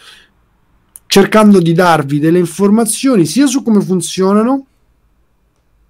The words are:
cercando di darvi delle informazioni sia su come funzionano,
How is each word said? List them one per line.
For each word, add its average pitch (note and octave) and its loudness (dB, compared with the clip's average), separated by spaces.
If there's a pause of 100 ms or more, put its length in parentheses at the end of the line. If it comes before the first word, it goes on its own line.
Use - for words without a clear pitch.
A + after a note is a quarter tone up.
(1080)
cercando G3+ 2
di E3 0
darvi D#3 0
delle E3 0
informazioni G3+ 0
sia B3+ 0
su B3 -2
come G#3+ 0
funzionano, F#3+ -2 (1200)